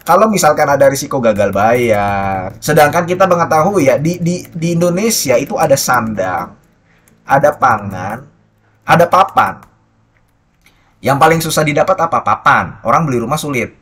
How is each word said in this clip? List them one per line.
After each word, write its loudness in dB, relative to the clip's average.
Kalau 4
misalkan 2
ada 4
risiko -4
gagal 0
bayar. 0
Sedangkan 2
kita 2
mengetahui 0
ya, 4
di, -2
di, -4
di -4
Indonesia 0
itu -6
ada 2
sandang, -4
ada 0
pangan, -6
ada 2
papan. 0
Yang 0
paling 4
susah -2
didapat 0
apa? -2
Papan. 0
Orang 0
beli -2
rumah -4
sulit. -6